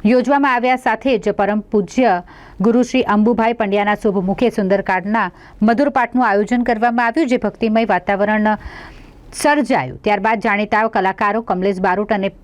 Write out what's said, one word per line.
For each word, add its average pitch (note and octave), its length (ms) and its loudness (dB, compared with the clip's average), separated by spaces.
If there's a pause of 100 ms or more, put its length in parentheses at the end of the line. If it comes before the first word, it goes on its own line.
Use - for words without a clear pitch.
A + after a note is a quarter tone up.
યોજવામાં B3+ 480 2
આવ્યા B3+ 220 0
સાથે B3 420 -2
જ G3+ 140 -2
પરમ G3+ 280 0
પૂજ્ય G3+ 640 0 (380)
ગુરુ A#3 220 4
શ્રી B3 200 0
અંબુભાઈ A3 500 2
પંડ્યાના G#3 420 0
શુભ G#3 220 -2
મુખે G3 320 0
સુંદરકાંડના G3 800 -2 (320)
મધુર A#3 280 2
પાઠનું B3 380 0
આયોજન G#3 360 0
કરવામાં A#3 420 0
આવ્યું, C4+ 220 0
જે B3 100 0
ભક્તિમય A3 480 0
વાતાવરણ G#3 720 0 (760)
સર્જાયું. B3+ 640 0
ત્યારબાદ G#3 420 0
જાણીતા G#3+ 480 0
કલાકારો G3+ 540 -2
કમલેશ F#3 380 -2
બારોટ F#3+ 340 -2
અને G3 160 -2 (140)